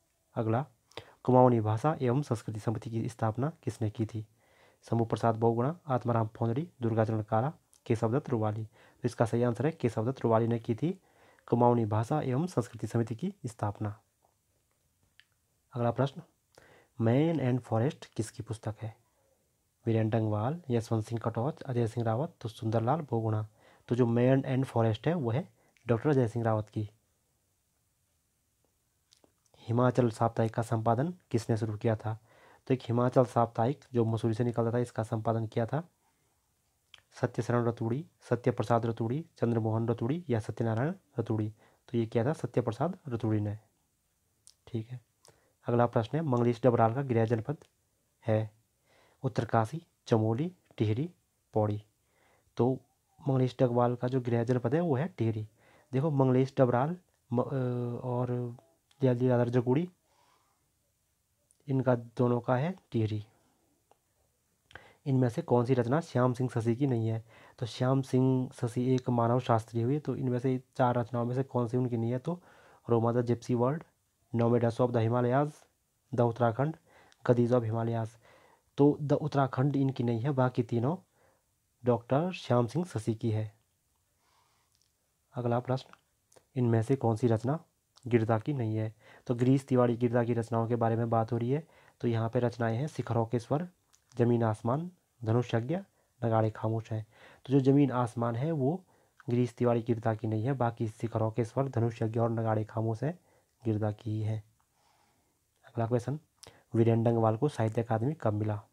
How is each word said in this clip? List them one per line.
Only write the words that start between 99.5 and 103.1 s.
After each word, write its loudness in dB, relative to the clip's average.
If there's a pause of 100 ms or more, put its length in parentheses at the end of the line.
तिवारी 2
गिरदा 0
की -6
नहीं -2
है, 0
बाकी -2
शिखरों -4
के -2
स्वर, -4
धनुषयज्ञ -2
और 2
नगाड़े 0
खामोश -4
हैं -6 (460)